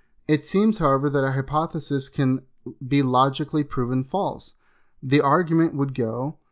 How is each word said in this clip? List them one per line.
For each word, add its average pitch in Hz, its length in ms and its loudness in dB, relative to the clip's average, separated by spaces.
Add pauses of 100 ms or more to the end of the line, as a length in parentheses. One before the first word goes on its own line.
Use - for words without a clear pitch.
(280)
"It 151 180 0
seems, 214 320 2
however, 139 320 2
that 139 140 2
a 135 80 0
hypothesis 139 760 -4
can 135 340 0 (440)
be 143 160 2
logically 135 600 2
proven 131 400 -2
false. - 500 -6 (480)
The 139 180 2
argument 160 540 2
would 139 200 -2
go, 123 440 -4 (140)